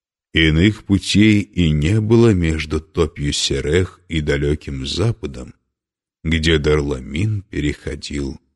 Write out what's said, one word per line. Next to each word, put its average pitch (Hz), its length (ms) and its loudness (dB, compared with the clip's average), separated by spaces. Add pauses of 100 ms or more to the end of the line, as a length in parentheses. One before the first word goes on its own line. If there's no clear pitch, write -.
(340)
Иных 82 500 2
путей 101 560 2
и 87 320 0
не 78 280 0
было 113 360 4
между 78 440 -2
топью 78 540 -4
Серех 73 720 -2
и 80 140 -4
далеким 73 640 -4
западом, 71 720 -6 (680)
где 80 360 2
Дарламин 73 800 -2
переходил 71 1000 -8 (160)